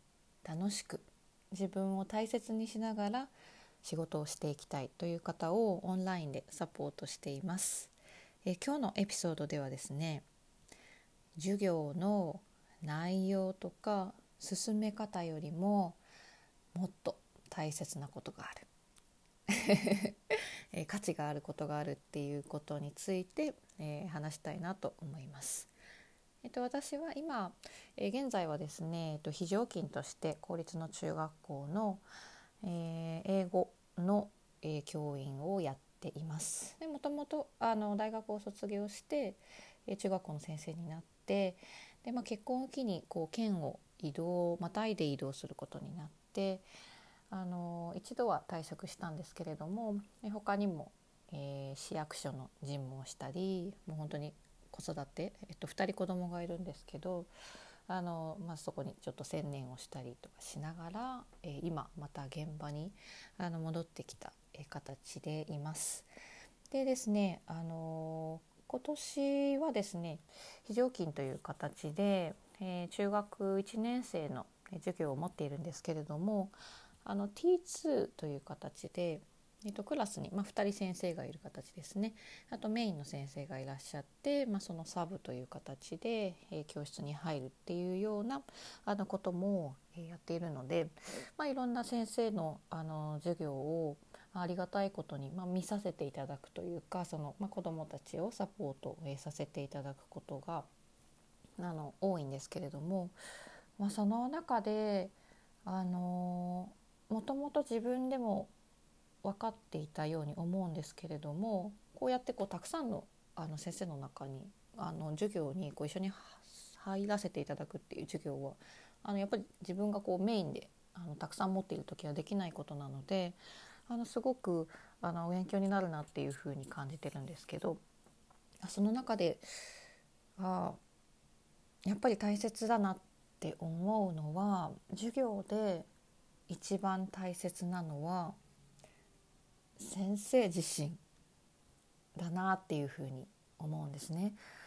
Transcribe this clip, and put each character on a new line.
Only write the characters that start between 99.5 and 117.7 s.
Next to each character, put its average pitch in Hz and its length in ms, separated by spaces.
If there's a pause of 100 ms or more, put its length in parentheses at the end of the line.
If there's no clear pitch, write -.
い 139 40
た 139 160
だ 139 100
く 139 40 (120)
こ 143 120
と 139 180
が、 156 240 (960)
あ - 20 (120)
の、 151 280
多 190 160
い 151 60
ん 139 80
で 139 80
す - 100
け - 120
れ 143 100
ど 139 100
も、 180 300 (680)
ま 202 100
あ、 - 40
そ 208 160
の 233 200
中 277 340
で、 208 500 (540)
あ 185 180
の、 180 880 (380)
も 220 120
と 269 140
も 277 160
と 294 100
自 233 180
分 247 300
で 269 80
も 208 320 (720)
分 196 100
か 226 160
っ 220 40 (180)
て 165 60
い 151 100
た 156 200
よ 160 140
う 156 40
に 147 100
思 180 300
う 175 40
ん 160 40
で 160 100
す - 120
け - 120
れ 156 120
ど 147 140
も、 202 400 (220)
こ - 120
う 254 40
や 247 60
っ 247 60
て、 254 100
こ 196 120
う、 - 20
た 175 120
く - 80
さ 330 140
ん 254 80
の、 - 140 (320)
あ 160 120
の、 156 100
先 170 160
生 185 120
の 156 120
中 139 300
に、 135 200 (300)
あ 180 140
の、 160 200
授 196 220
業 151 200
に、 156 180
こ - 120
う、 151 40
一 151 100
緒 - 20
に 190 120 (680)
入 196 300
ら 208 100
せ 202 120
て - 120
い 147 40
た 147 100
だ - 100
く - 120